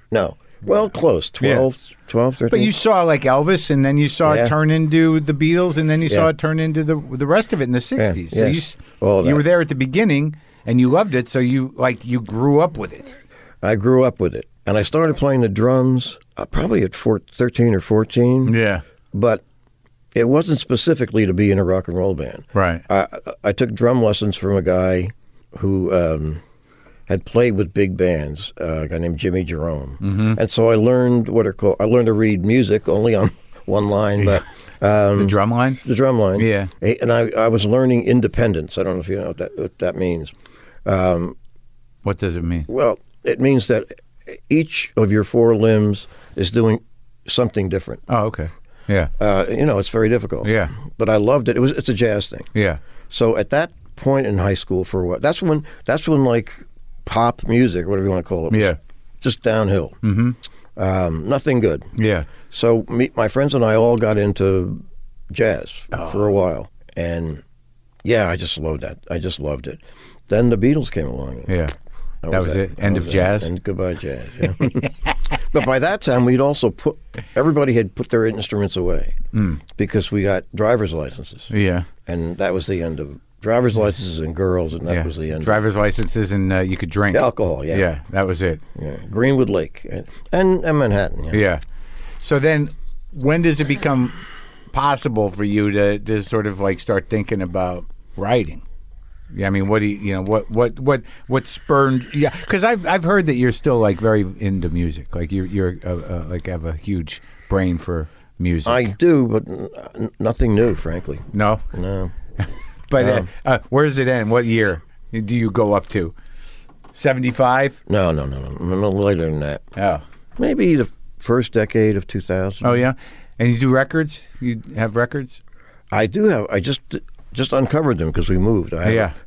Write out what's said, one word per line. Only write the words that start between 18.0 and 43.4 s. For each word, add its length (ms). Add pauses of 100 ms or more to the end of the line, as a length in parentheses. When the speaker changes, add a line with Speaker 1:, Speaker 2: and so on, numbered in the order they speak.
Speaker 2:
Yeah. 300 (320)
Speaker 1:
But 280 (720)
it 140
wasn't 320
specifically 640
to 60
be 180
in 80
a 60
rock 240
and 80
roll 180
band. 300 (100)
Speaker 2:
Right. 360
Speaker 1:
I, 160 (380)
I 80
took 200
drum 300
lessons 340
from 200
a 60
guy 460 (500)
who, 360
um, 460 (640)
had 180
played 320
with 180
big 220
bands, 640
uh, 220
a 60
guy 100
named 200
Jimmy 260
Jerome. 560
Speaker 2:
Mm-hmm. 380
Speaker 1:
And 120
so 200
I 60
learned 520
what 180
are 60
called, 280
I 40
learned 220
to 60
read 320
music 440
only 260
on 160 (200)
<laughs> 160
one 220
line, 360
but, 180
Speaker 2:
<laughs> 380
Speaker 1:
um, 380
Speaker 2:
The 80
drum 240
line? 340
Speaker 1:
the 100
drum 240
line. 220
Speaker 2:
Yeah. 280 (120)
Speaker 1:
A-, 180
and 140
I, 180
I 180
was 180
learning 380
independence. 760
I 60
don't 100
know 60
if 80
you 120
know 80
what 100
that, 200
what 220
that 160
means. 360 (540)
Um, 500 (680)
Speaker 2:
What 160
does 180
it 80
mean? 240
Speaker 1:
well, 300 (260)
it 160